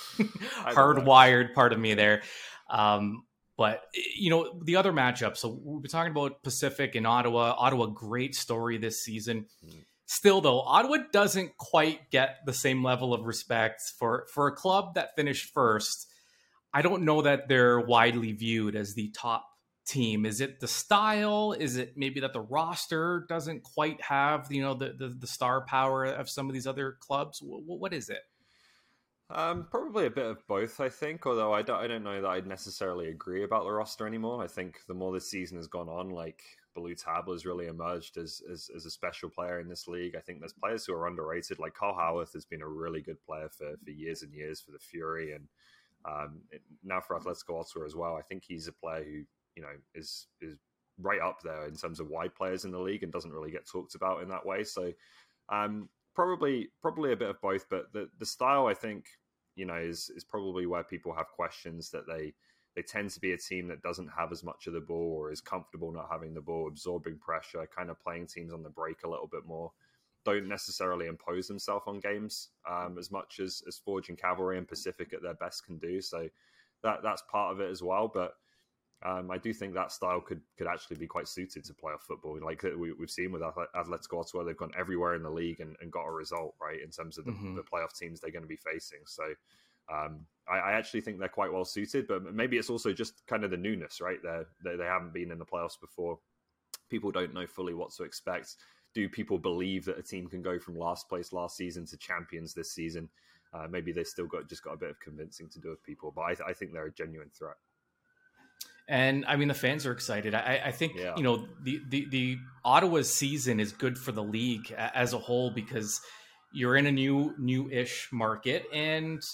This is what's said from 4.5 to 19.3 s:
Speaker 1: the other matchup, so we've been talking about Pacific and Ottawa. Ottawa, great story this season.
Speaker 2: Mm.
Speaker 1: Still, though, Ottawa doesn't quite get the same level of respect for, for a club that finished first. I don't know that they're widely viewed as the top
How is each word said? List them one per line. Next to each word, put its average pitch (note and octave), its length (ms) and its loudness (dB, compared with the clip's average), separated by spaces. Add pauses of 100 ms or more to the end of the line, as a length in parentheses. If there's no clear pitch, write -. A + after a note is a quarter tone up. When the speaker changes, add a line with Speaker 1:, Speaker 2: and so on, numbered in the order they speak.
Speaker 1:
the E3 120 4
other F#3+ 160 8
matchup, B2 460 4
so A#2+ 260 -4
we've D3 180 -6
been A#2 80 -10
talking E3 220 0
about C#3+ 320 0
Pacific C3+ 520 0
and A2+ 120 2
Ottawa. A#2+ 500 6
Ottawa, B2 280 6
great A#2+ 500 -4
story A#2 420 0
this A2 260 -2
season. A2 420 -4 (200)
Speaker 2:
Mm. E2 200 -18 (220)
Speaker 1:
Still, G3 340 8
though, C3 200 8
Ottawa A#3 360 8 (160)
doesn't F#3+ 440 4
quite D#3 540 4
get C3+ 340 4
the C3 80 -2
same C3 300 4
level B2+ 300 4
of A2 120 0
respect A2+ 560 2 (160)
for, B2 360 2
for C#3+ 140 4
a C#3 40 4
club F#3+ 440 2
that - 200 -2
finished C#3+ 380 0
first. A2 540 4 (640)
I C#3+ 80 6
don't F3+ 220 4
know D3+ 180 8
that C#3 260 6
they're B2 320 10
widely A#2 540 6
viewed A2 420 2
as G#2 200 -2
the G#2+ 200 -2
top A#2 320 0 (380)